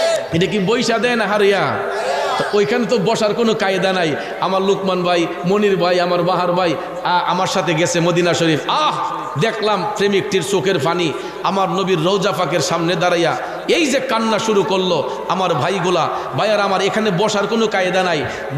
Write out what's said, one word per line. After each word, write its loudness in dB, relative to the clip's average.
এটা 2
কি 0
বইসা 0
দেয় 0
না 0
হারিয়া? 2
তো 0
ওইখানে 2
তো 0
বসার 0
কোনো 2
কায়দা 0
নাই। 0
আমার 0
লুকমান 0
ভাই, 2
মনির 2
ভাই, 2
আমার 2
বাহার 2
ভাই, 2
আ, 2
আমার 0
সাথে 0
গেছে 0
মদিনা 2
শরীফ। 2
আহ, 0
দেখলাম 0
প্রেমিকটির 0
চোখের 2
পানি। 0
আমার 0
নবীর 0
রওজা 2
পাকের 0
সামনে 0
দাঁড়াইয়া 2
এই 2
যে 2
কান্না 0
শুরু 2
করলো 0
আমার 0
ভাইগুলা, 0
ভাইয়ার 2
আমার, 0
এখানে 0
বসার 0
কোনো 0
কায়দা 0
নাই, 0